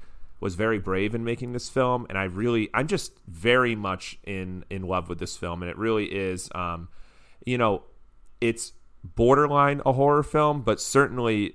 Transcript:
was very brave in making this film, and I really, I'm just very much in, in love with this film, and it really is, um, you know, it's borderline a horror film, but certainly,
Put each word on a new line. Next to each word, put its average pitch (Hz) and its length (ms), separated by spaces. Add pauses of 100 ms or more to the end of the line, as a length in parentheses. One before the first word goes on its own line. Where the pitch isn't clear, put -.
(400)
was 95 140
very 110 240
brave 107 360
in 117 100
making 117 280
this 123 160
film, 127 400
and 98 80
I 95 80
really, 107 480
I'm 127 140
just - 400
very 117 480
much 98 500
in, 92 460
in 98 120
love 90 260
with 87 100
this 90 180
film, 87 260
and 87 80
it - 60
really 107 300
is, 92 480
um, 85 340 (560)
you 123 140
know, 110 240 (580)
it's 117 320 (420)
borderline 143 720
a 135 60
horror 143 320
film, 151 380
but 107 180
certainly, 117 760